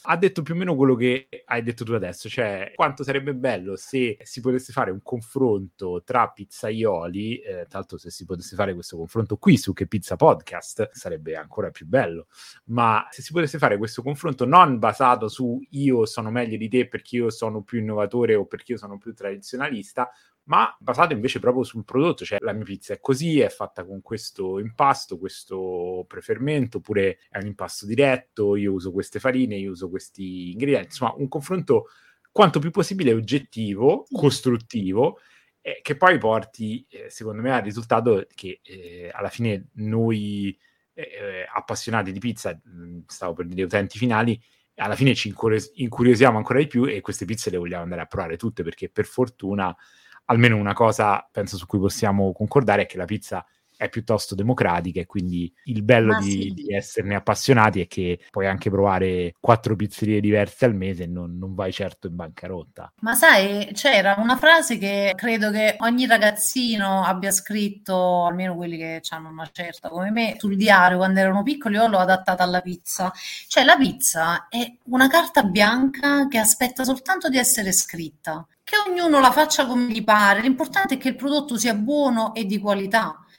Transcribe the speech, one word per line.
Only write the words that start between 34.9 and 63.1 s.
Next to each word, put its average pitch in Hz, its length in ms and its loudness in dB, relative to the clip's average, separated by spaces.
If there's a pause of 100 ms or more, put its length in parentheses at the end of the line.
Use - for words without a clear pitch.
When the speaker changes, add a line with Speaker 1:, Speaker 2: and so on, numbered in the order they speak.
Speaker 1:
eh, - 220 -10
che 147 120 -6
poi 180 220 6
porti, 110 720 -4
eh, 107 200 -20
secondo 110 320 -12
me, 127 100 -2
al 123 100 0
risultato 113 720 0
che, - 300 -16
eh, 87 500 -18
alla 101 160 -8
fine 107 460 -4
noi, 107 800 -2 (360)
eh, - 100 -16
eh, - 500 -10
appassionati 107 580 -4
di 95 80 -10
pizza, 98 480 -6
mm, 85 380 -18
stavo 90 280 -8
per 87 120 -8
dire 87 180 -6
utenti 98 360 -2
finali, 117 420 0 (340)
alla 104 200 -4
fine 131 180 4
ci - 140 -4
incurios-, 107 480 -2
incuriosiamo 120 600 6
ancora 123 220 0
di 151 80 2
più 127 180 0
e 101 160 -4
queste - 240 -10
pizze 104 260 -6
le 90 60 -4
vogliamo 87 260 -6
andare 87 180 -8
a 82 40 -10
provare 85 320 -6
tutte, 110 260 -6
perché 82 260 -8
per - 160 -4
fortuna 98 720 -4 (500)
almeno 117 300 6
una 101 180 0
cosa 107 580 2
penso 101 260 -6
su 87 80 -12
cui 104 140 -2
possiamo 98 520 0
concordare 104 520 2
è - 20 -2
che - 120 -10
la 90 80 -6
pizza 101 400 -8 (360)
è 104 80 -4
piuttosto 110 460 -4
democratica 92 640 0
e 85 60 -12
quindi 87 440 -4 (120)
il 110 180 -4
bello 113 320 6
Speaker 2:
Ma 107 60 2
Speaker 1:
di, 101 100 -2
Speaker 2:
sì. 98 240 -2
Speaker 1:
di 95 180 -10
esserne 101 440 -4
appassionati 107 680 4
è 85 60 -6
che 87 320 -4 (100)
puoi 98 160 -2
anche 95 240 -2
provare 92 720 2
quattro 113 360 4
pizzerie 104 460 -2
diverse 104 440 2
al 117 100 4
mese 92 280 -4
e 85 40 -6
non, 87 320 -8
non 95 160 -10
vai 95 180 -4
certo - 320 -10
in 85 100 -10
bancarotta. 87 840 -14
Speaker 2:
Ma 226 160 -2